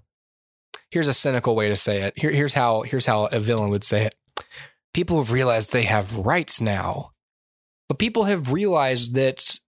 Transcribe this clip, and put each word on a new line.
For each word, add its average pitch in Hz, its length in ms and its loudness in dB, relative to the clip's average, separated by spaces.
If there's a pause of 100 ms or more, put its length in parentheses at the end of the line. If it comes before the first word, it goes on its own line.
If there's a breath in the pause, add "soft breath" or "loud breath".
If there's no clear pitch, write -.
(920 loud breath)
here's 160 160 0
a 135 60 2
cynical 123 420 2
way 107 140 0
to 104 60 0
say 101 280 0
it. 101 120 -4
Here, 151 140 -2
here's 143 240 0
how, 117 300 0
here's 123 240 -2
how 107 180 2
a 120 140 -2
villain 107 320 0
would 101 120 0
say 107 220 2
it. 104 100 -6 (800 loud breath)
People 170 240 0
have 120 140 0
realized 120 420 2
they 120 100 2
have 107 340 -2
rights 135 440 0
now. 101 520 -4 (760)
But 139 80 -2
people 220 280 0
have 160 280 0
realized 135 600 0
that 131 520 2